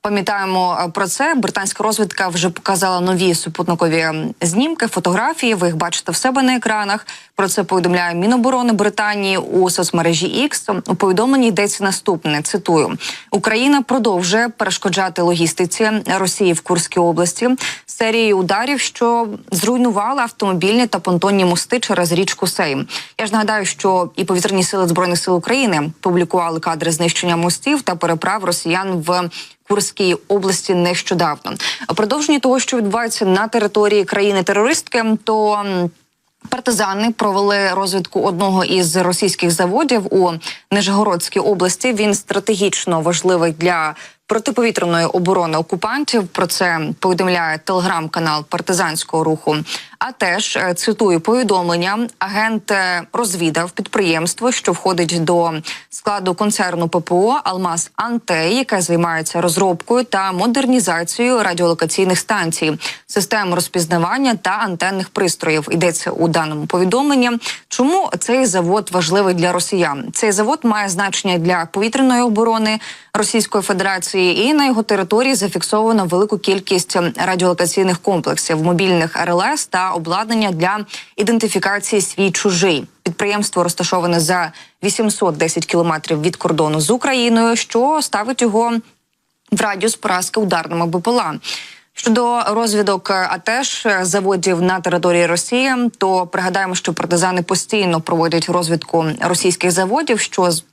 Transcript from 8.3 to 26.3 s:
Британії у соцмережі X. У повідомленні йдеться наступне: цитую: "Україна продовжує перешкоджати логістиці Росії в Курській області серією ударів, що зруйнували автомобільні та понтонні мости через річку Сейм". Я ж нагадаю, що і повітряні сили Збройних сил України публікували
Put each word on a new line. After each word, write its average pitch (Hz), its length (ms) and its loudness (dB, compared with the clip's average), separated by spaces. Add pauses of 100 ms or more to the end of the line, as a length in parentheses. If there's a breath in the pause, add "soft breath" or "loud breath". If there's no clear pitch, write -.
Британії 208 640 0
у 180 320 2
соцмережі 170 580 0
X. 214 600 -2
У - 80 0
повідомленні 226 520 4
йдеться 202 360 0
наступне: 160 580 -2
цитую: 165 560 0 (340 loud breath)
"Україна 240 500 2
продовжує 220 680 0
перешкоджати 190 720 -2
логістиці 175 680 2 (260)
Росії 190 360 2
в 165 80 -2
Курській - 380 -2
області 175 500 2 (360 loud breath)
серією 220 520 0
ударів, 214 420 0
що 233 480 0 (240)
зруйнували 233 680 0
автомобільні 208 680 0
та 202 120 -2
понтонні 190 460 2
мости 175 340 0
через 180 320 0
річку 190 360 0
Сейм". 147 400 -2 (320 loud breath)
Я 220 60 -2
ж 196 60 -4
нагадаю, 214 340 0
що 185 500 0
і 196 80 -4
повітряні 180 400 0
сили 185 240 0
Збройних 175 320 0
сил 185 160 0
України 175 640 0
публікували 175 600 0